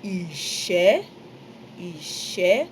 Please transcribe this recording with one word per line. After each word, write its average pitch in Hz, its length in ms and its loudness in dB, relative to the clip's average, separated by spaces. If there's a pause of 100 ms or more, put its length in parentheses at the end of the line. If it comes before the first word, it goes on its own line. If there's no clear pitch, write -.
Ixé, 180 1000 0 (720)
ixé 180 920 0